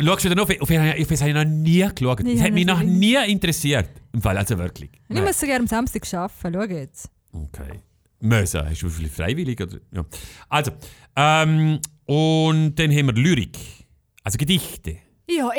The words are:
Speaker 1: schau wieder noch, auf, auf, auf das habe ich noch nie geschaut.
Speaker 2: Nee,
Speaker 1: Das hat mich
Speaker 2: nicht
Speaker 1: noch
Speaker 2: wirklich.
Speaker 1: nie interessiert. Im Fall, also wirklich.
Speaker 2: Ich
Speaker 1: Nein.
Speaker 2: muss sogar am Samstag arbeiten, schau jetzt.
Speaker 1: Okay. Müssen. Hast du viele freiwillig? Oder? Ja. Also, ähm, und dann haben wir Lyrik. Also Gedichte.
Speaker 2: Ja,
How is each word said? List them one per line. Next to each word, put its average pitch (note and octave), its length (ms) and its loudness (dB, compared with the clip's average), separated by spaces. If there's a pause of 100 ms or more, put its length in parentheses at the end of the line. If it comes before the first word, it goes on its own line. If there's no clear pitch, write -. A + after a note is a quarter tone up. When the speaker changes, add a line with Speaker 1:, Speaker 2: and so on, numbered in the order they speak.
Speaker 1:
schau F3+ 200 4
wieder F3+ 100 2
noch, G3 160 2
auf, F3 100 -2
auf, D3 100 -2
auf D#3 380 2
das D3 120 0
habe D3 100 2
ich D3 60 0
noch D3+ 80 2
nie D#3+ 500 2
geschaut. B2+ 280 0
Speaker 2:
Nee, B3 120 0
Speaker 1:
Das A#3 80 4
hat G3 100 4
mich F3 120 2
Speaker 2:
nicht - 20 2
Speaker 1:
noch F3+ 140 2
Speaker 2:
wirklich. F3+ 180 4
Speaker 1:
nie G#3+ 340 4
interessiert. D3 560 0 (240)
Im A2+ 80 -2
Fall, G2 160 0
also G2+ 220 0
wirklich. E2+ 320 -8 (180)
Speaker 2:
Ich - 60 -8
Speaker 1:
Nein. F#4+ 100 2
Speaker 2:
muss G4 140 0
sogar C#4 200 0
am A#3+ 80 0
Samstag A3+ 480 -4
arbeiten, F3+ 380 -6 (160)
schau F3+ 60 -6
jetzt. - 360 -12 (220)
Speaker 1:
Okay. D2+ 480 -12 (400)
Müssen. G2 480 0
Hast D#2 140 -6
du F2 80 -4
viele D#2+ 180 -6
freiwillig? A#2+ 520 -4
Oder? F#2 180 -8 (140)
Ja. F2 120 -6 (440)
Also, D3+ 240 -2 (440)
ähm, D#3 640 2 (280)
und D#3 680 2
dann D#3+ 140 2
haben C#3+ 160 4
wir B2+ 80 2
Lyrik. C3 420 2 (680)
Also G2+ 140 -4
Gedichte. C#3+ 580 -2 (320)
Speaker 2:
Ja, D4 300 -2